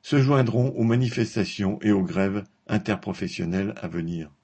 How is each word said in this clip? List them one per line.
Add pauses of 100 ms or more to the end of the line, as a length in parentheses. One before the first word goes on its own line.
se
joindront
aux
manifestations
et
aux
grèves (240)
interprofessionnelles
à
venir. (120)